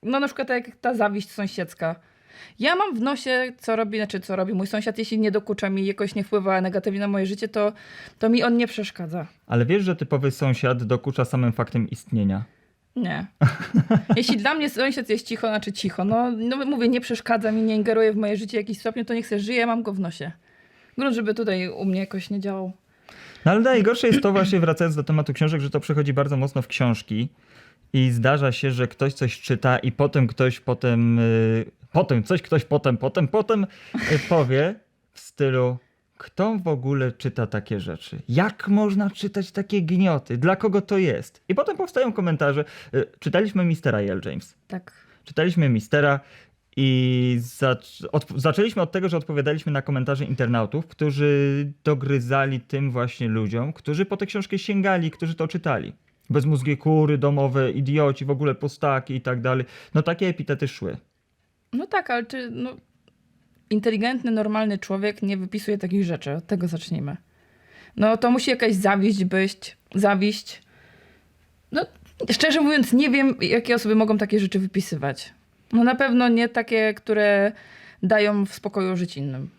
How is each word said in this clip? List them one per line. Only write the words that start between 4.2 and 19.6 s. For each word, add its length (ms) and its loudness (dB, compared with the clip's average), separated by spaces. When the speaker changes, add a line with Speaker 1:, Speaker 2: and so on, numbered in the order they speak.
Speaker 1:
co 160 -8
robi 180 -2
mój 140 -2
sąsiad, 300 -4
jeśli 220 -4
nie 120 2
dokucza 380 -2
mi, 160 -2
jakoś 300 -4
nie 80 -2
wpływa 380 0
negatywnie 380 -2
na 80 -2
moje 180 0
życie, 220 -6
to, 260 0
to 100 2
mi 140 4
on 140 4
nie 100 2
przeszkadza. 600 -8
Speaker 2:
Ale 180 2
wiesz, 180 2
że 120 2
typowy 360 0
sąsiad 520 0
dokucza 420 0
samym 260 2
faktem 380 -2
istnienia? 540 -2
Speaker 1:
Nie. 300 -4
Speaker 2:
<laughs> 460 2
Speaker 1:
Jeśli 200 0
dla 160 2
mnie 160 0
sąsiad 400 -2
jest 180 -2
cicho, 200 -4
znaczy 240 -4
cicho, 340 -4
no, 260 2
no 340 -2
mówię, 220 0
nie 140 2
przeszkadza 500 -2
mi, 100 0
nie 140 0
ingeruje 380 2
w 20 -2
moje 220 -2
życie 200 -6
w 40 -2
jakiś 180 -8
stopniu, 260 -6
to 80 -6
niech 140 -4
se 120 -2
żyje, 260 0